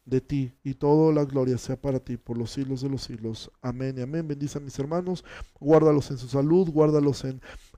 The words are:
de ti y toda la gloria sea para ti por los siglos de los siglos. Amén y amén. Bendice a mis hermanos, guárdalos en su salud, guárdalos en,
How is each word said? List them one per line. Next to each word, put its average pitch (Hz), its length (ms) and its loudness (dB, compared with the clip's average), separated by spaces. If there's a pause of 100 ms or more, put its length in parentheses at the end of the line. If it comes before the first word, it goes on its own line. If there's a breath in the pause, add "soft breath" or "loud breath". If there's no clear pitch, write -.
de 131 160 0
ti 135 420 -4
y 139 120 -6
toda 156 380 4
la 147 120 2
gloria 131 340 0
sea 131 220 -8
para 131 200 -2
ti 123 160 -8
por 117 200 -10
los 117 140 -6
siglos 135 320 -6
de 139 60 -4
los 139 140 -6
siglos. 113 480 -10 (100)
Amén 131 380 -6
y 127 40 -6
amén. 156 260 -6
Bendice 143 300 -6
a - 20 -10
mis 139 180 -12
hermanos, 170 460 -4 (340 loud breath)
guárdalos 151 520 6
en 139 80 -8
su 123 100 -12
salud, 156 420 4
guárdalos 151 540 2
en, 131 160 -8 (380 loud breath)